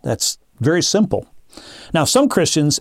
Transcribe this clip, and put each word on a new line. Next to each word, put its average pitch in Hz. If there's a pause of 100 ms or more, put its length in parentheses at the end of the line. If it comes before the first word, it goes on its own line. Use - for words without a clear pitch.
That's - (220)
very 156
simple. 190 (680)
Now, 156
some 262
Christians 151